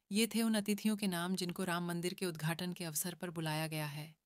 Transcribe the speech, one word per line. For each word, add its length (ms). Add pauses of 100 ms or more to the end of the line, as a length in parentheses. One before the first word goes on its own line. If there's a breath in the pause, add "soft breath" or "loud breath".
(120)
ये 220
थे 80
उन 120
अतिथियों 420
के 100
नाम 280
जिनको 300
राम 240
मंदिर 260
के 120
उद्घाटन 460
के 120
अवसर 300
पर 160
बुलाया 360
गया 200
है। 280 (120)